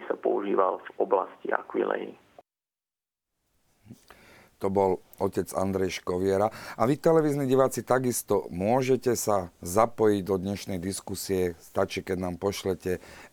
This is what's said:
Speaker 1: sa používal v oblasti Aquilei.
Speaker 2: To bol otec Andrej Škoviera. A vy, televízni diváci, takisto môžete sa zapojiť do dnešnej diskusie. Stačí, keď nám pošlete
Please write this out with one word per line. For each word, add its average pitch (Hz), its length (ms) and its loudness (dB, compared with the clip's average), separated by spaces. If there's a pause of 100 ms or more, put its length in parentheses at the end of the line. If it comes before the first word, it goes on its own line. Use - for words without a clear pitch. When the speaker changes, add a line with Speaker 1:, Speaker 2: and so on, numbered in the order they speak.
Speaker 1:
sa - 100 -4
používal 98 640 2
v - 180 -16
oblasti 98 520 -2
Aquilei. 101 640 -2 (2500)
Speaker 2:
To 98 80 0
bol 98 220 6 (260)
otec 95 360 -2
Andrej 95 460 0
Škoviera. 95 460 0 (320)
A 110 80 2
vy, 143 100 2
televízni 151 540 2
diváci, 131 320 4
takisto 123 680 0
môžete 120 680 0
sa 95 400 0
zapojiť 104 640 2
do 95 160 0
dnešnej 95 400 -6
diskusie. 92 800 -4
Stačí, - 420 -4
keď 90 220 -6
nám 90 160 -4
pošlete 92 640 -4 (320)